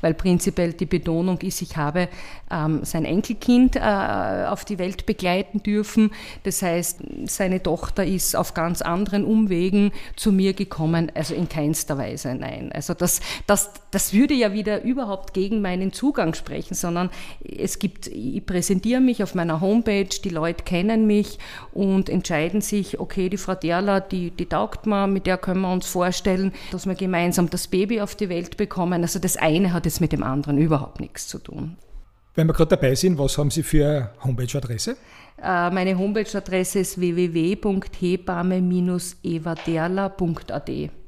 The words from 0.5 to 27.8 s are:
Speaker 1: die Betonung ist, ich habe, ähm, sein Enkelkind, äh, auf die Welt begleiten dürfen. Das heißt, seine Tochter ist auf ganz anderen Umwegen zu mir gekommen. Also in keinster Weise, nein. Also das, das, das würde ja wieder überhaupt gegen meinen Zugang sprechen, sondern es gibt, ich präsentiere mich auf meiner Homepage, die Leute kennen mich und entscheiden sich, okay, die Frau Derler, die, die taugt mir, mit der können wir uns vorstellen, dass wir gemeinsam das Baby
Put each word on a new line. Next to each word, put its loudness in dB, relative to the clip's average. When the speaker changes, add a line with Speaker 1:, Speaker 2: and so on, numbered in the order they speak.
Speaker 1:
die -4
Betonung 0
ist, -4
ich -8
habe, 0
ähm, 0
sein -2
Enkelkind, 4
äh, 2
auf 0
die -6
Welt -4
begleiten 0
dürfen. 2
Das -2
heißt, -2
seine 0
Tochter 0
ist 0
auf 0
ganz 0
anderen 0
Umwegen 4
zu 4
mir 4
gekommen. 0
Also -4
in 0
keinster -2
Weise, -6
nein. -8
Also -4
das, 0
das, 2
das -2
würde 6
ja 4
wieder -2
überhaupt -4
gegen 0
meinen 0
Zugang 0
sprechen, -6
sondern -2
es -6
gibt, -4
ich -6
präsentiere 0
mich 4
auf -6
meiner 0
Homepage, 2
die -2
Leute -4
kennen 2
mich 2
und 2
entscheiden 0
sich, -2
okay, -2
die -4
Frau -4
Derler, 2
die, -4
die -6
taugt -2
mir, 2
mit 0
der 2
können 0
wir 0
uns 0
vorstellen, 0
dass -6
wir -2
gemeinsam 2
das -4
Baby 0